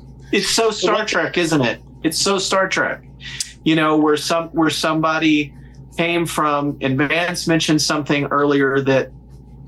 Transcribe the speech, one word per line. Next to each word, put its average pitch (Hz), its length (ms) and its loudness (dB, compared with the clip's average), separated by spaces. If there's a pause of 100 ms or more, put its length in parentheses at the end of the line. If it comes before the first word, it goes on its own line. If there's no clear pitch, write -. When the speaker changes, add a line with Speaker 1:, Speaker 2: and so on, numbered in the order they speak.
(300)
Speaker 1:
It's 202 180 0
so 226 220 2
Star 190 240 0
Speaker 2:
What 208 140 -2
Speaker 1:
Trek, 160 280 -2
isn't 160 260 2
it? 113 180 -2 (240)
It's 160 140 -2
so 196 200 0
Star 190 300 0
Trek. - 340 -4 (600)
You 160 100 4
know, 156 220 2
where 151 200 4
some, 165 340 -2
where 156 200 2
somebody 156 840 0 (440)
came 170 300 0
from, 147 540 0
and 131 160 0
Vance 165 520 -2
mentioned 160 340 2
something 147 440 0
earlier 139 560 2
that 131 280 2 (580)